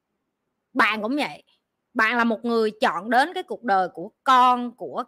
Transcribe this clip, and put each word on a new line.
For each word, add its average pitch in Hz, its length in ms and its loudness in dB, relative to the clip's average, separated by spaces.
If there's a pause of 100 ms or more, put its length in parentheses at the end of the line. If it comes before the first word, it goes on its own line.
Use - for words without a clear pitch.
(720)
bạn 220 280 0
cũng 220 140 -4
vậy. - 280 -6 (500)
Bạn 226 240 0
là 233 60 2
một 226 220 -2
người 226 260 0 (100)
chọn 190 280 -2
đến 269 240 2
cái 370 100 -8
cuộc 214 200 -12
đời 190 260 0
của 170 220 -14 (120)
con 247 480 4
của 175 360 -10